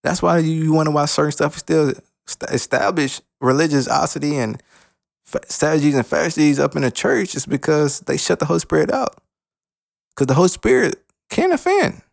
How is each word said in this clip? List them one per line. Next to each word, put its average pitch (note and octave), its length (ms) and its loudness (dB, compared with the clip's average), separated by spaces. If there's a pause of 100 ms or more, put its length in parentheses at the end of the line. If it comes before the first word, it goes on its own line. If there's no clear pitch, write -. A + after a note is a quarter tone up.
That's F3 180 -2
why E3+ 200 2
you, D#3+ 240 0
you D#3 100 2
wonder D#3 180 2
why D3 140 2
certain D3 260 0
stuff D3+ 220 -2
is - 60 -10
still D#3 340 0 (320)
st-, - 240 -10
established C3+ 720 -2 (180)
religiosity D3 960 0
and A2+ 260 -4 (640)
Fa-, - 240 -6
Sadducees D3+ 460 2
and B2 120 2
Pharisees D3+ 520 2
up D3 180 0
in C#3+ 60 -2
the B2+ 80 0
church B2+ 440 -2
is - 120 -6
because D3+ 540 0
they - 180 -4
shut - 220 -2
the - 40 0
Holy E3 160 0
Spirit D#3 320 0
out. - 300 -4 (920)
'Cause C3+ 140 0
the C3 60 2
Holy F3+ 140 4
Spirit - 560 0 (240)
can F#4 240 0
offend. F#4 480 0 (120)